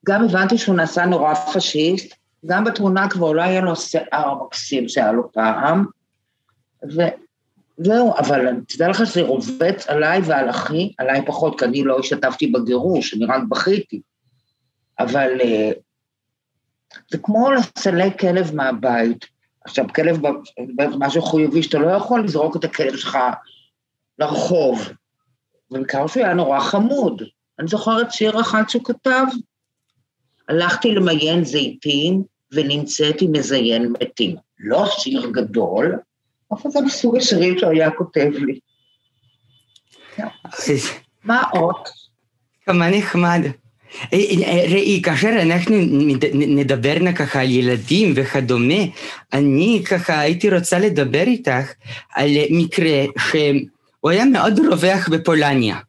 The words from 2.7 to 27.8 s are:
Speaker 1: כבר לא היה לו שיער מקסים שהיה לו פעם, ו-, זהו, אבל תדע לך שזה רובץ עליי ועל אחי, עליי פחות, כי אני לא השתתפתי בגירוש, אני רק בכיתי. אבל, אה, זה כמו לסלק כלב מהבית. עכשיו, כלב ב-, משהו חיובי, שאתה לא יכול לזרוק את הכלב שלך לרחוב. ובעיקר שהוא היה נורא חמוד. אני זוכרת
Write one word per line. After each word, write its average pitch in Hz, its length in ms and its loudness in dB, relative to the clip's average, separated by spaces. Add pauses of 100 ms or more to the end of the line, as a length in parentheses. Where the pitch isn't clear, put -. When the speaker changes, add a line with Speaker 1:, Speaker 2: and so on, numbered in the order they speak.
Speaker 1:
כבר 170 220 0
לא 160 100 2
היה 185 200 0
לו 175 140 -2
שיער 147 680 -4
מקסים - 460 -6
שהיה 113 220 0
לו 120 200 -2
פעם, 120 540 0 (1080)
ו-, - 300 -2 (520)
זהו, 220 400 2
אבל 127 280 0 (220)
תדע 165 220 -2
לך 214 160 0
שזה 180 160 -2
רובץ 190 680 -2
עליי 151 340 0
ועל 139 280 0
אחי, 165 480 -4
עליי 135 280 -2
פחות, 147 340 -2
כי 131 60 0
אני 135 180 -2
לא 131 160 0
השתתפתי 131 480 -2
בגירוש, 123 680 0
אני 110 120 -2
רק 131 240 -2
בכיתי. 180 520 -2 (1000)
אבל, 127 420 0
אה, 107 300 2 (1400)
זה 165 60 -6
כמו 226 340 2
לסלק 190 680 0
כלב 175 360 0
מהבית. 120 720 -2 (400)
עכשיו, - 200 -2 (100)
כלב 156 320 0
ב-, 131 680 -6
משהו 139 240 -2
חיובי, 156 420 0
שאתה 151 140 -2
לא 147 100 2
יכול 202 360 0
לזרוק 156 320 -2
את 165 80 -4
הכלב 139 320 -4
שלך - 220 -6 (1000)
לרחוב. 147 680 0 (840)
ובעיקר 135 360 -4
שהוא 247 160 -2
היה 185 100 0
נורא 139 260 0
חמוד. 202 600 0 (380)
אני 160 80 -6
זוכרת 220 440 -2